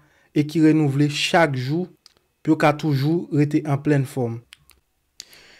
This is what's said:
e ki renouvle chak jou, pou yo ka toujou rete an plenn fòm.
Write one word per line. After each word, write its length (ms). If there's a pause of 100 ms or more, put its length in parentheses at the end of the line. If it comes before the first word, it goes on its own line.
(340)
e 140
ki 160
renouvle 500
chak 460
jou, 260 (560)
pou 140
yo 40
ka 160
toujou 600
rete 340
an 140
plenn 260
fòm. 300 (1200)